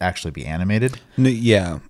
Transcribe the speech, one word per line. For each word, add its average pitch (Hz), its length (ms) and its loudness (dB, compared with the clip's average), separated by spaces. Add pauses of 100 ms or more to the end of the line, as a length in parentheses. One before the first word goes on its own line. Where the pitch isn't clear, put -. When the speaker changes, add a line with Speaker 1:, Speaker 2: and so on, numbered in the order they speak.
Speaker 1:
actually 87 300 -4
be 71 160 -10
animated. 104 520 -2 (200)
Speaker 2:
N-, 131 100 6
yeah, 107 600 2